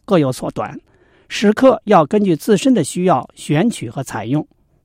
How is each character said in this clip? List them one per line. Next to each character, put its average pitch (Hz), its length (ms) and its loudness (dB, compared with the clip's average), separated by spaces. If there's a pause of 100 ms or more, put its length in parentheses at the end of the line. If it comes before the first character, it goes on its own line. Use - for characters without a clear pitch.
各 196 140 0
有 135 140 0
所 - 180 -8
短， - 260 -10 (520)
时 208 240 0
刻 262 320 4
要 190 200 4
根 208 200 0
据 185 100 2
自 202 220 2
身 262 180 2
的 196 80 2
需 175 220 -4
要 156 320 0
选 165 340 0
取 - 180 -12
和 135 140 -10
采 113 220 -10
用。 139 200 -2 (400)